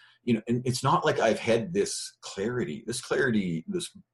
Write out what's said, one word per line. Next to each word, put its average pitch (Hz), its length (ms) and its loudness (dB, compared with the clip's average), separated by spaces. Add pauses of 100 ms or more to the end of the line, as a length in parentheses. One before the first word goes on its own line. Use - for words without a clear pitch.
(240)
you 117 100 2
know, 110 140 2
and 123 180 0
it's 127 180 -2
not 151 220 2
like - 140 2
I've 110 200 4
had 113 340 0
this - 480 -2
clarity. 101 680 -4
This 117 140 -6
clarity, 98 680 0
this - 220 -4 (240)